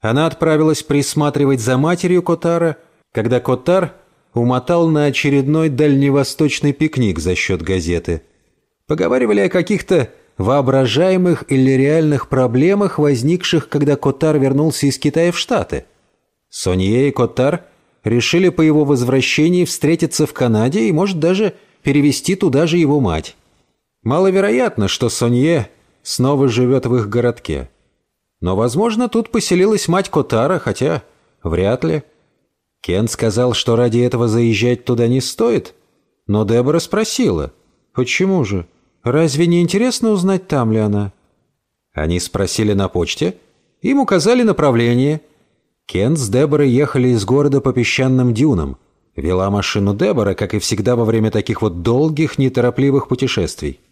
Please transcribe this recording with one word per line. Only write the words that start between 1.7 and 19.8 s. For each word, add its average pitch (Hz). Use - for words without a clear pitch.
матерью 175
Котара, 170
когда 120
Котар 156
умотал 127
на 151
очередной 143
дальневосточный 139
пикник 127
за 90
счёт 90
газеты. 85
Поговаривали 202
о 196
каких-то 175
воображаемых 135
или 131
реальных 147
проблемах, 139
возникших, 147
когда 143
Котар 151
вернулся 139
из 135
Китая 165
в 175
Штаты. -
Сонье 98
и -
Котар – 135
решили 123
по 170
его 151
возвращении 143
встретиться 160